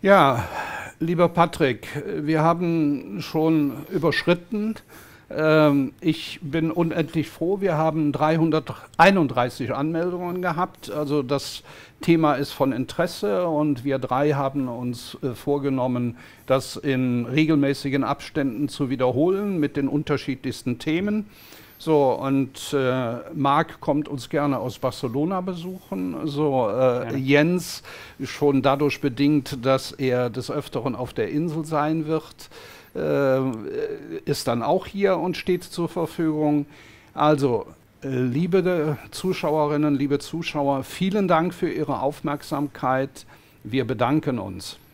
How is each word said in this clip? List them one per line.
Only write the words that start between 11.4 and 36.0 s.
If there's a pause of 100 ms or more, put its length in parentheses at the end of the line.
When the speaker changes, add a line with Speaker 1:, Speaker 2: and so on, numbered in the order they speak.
Speaker 1:
Thema
ist
von
Interesse
und
wir
drei
haben
uns,
äh,
vorgenommen, (280)
das
in
regelmäßigen
Abständen
zu
wiederholen
mit
den
unterschiedlichsten
Themen. (520)
So,
und,
äh, (180)
Marc
kommt
uns
gerne
aus
Barcelona
besuchen.
So,
äh,
Speaker 2:
Gerne.
Speaker 1:
Jens, (400)
schon
dadurch
bedingt,
dass
er
des
Öfteren
auf
der
Insel
sein
wird, (460)
äh, (840)
ist
dann
auch
hier
und
steht
zur
Verfügung. (480)